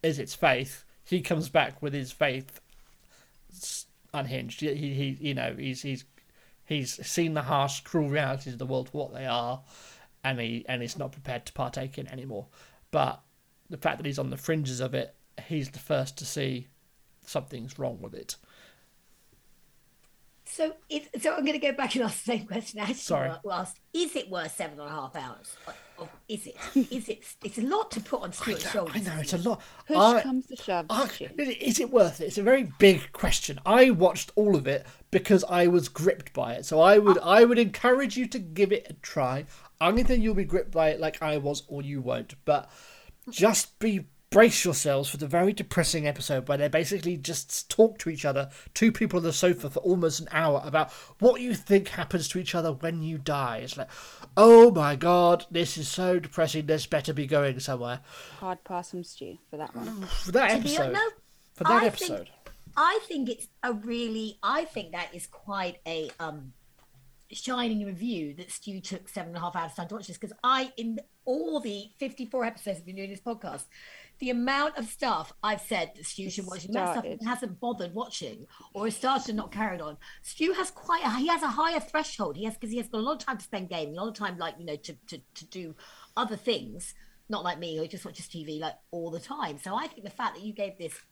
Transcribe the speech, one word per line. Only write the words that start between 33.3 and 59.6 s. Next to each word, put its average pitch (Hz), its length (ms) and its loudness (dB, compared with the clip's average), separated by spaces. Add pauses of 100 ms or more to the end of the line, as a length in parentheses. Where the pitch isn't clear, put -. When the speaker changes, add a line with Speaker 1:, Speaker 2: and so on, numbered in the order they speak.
Speaker 1:
I 247 240 10
watched 175 460 4
all 208 180 6
of 135 120 2
it 139 200 -2 (240)
because 185 380 6
I 175 180 4
was 175 220 4
gripped - 460 0
by 123 200 -4
it. - 120 -10
So 156 140 4
I 202 180 12
would, 202 200 8
Speaker 2:
Oh. 165 100 0
Speaker 1:
I 220 160 12
would 240 140 6
encourage 247 580 2
you 247 120 -2
to 254 100 -8
give 185 320 0
it - 200 0
a - 40 -12
try. 135 520 -4 (340)
I 170 100 6
don't 240 140 4
think 254 180 6
you'll 220 120 2
be 196 100 0
gripped 165 280 -2
by 160 180 4
it 156 100 -4
like 156 220 -4
I 151 160 0
was, 143 300 -2
or 143 140 -8
you 143 180 -6
won't. 123 340 -4 (100)
But - 260 0 (600)
just - 480 2
be, 202 280 -2 (240)
brace 226 340 8
yourselves 139 440 0
for - 80 -8
the 147 120 -6
very 175 240 4
depressing 160 560 0
episode 135 400 -2
where 143 100 2
they 147 80 2
basically 165 500 0
just - 540 -8
talk 220 280 4
to - 120 -6
each 151 140 -8
other, 139 260 -2 (220)
two 220 180 4
people 226 280 -2
on 170 40 0
the 165 100 -2
sofa 175 380 2
for - 100 -6
almost 175 400 2
an 156 120 -12
hour, 151 320 2
about 156 260 0 (300)
what 247 200 6
you 247 140 -2
think 196 340 2
happens 165 400 -4
to 185 100 -4
each 185 160 -6
other 165 180 0
when 165 300 -4
you 160 160 -4
die. 135 400 -2
It's 120 180 -10
like, 135 120 -8 (480)
oh 233 360 12
my 147 240 2
God, 175 540 6
this 170 260 -2
is 151 120 -6
so 180 300 0
depressing. 156 480 -2
This 156 200 0
better 151 260 -2
be 139 140 -2
going 139 340 2
somewhere. 123 400 -6 (400)
Speaker 3:
Hard 185 240 -8
pass 175 260 -8
from 175 140 -10
Stu - 340 -16 (120)
for 151 60 -14
that 151 200 -10